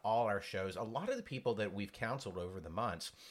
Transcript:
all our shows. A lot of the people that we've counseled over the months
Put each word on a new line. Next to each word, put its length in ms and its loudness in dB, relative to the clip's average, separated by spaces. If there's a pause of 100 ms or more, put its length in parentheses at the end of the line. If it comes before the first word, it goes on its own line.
all 220 6
our 140 4
shows. 360 -2
A 60 -2
lot 280 -2
of 60 0
the 60 -6
people 340 0
that 160 0
we've 200 -2
counseled 460 -2
over 220 -4
the 100 -8
months 420 0 (180)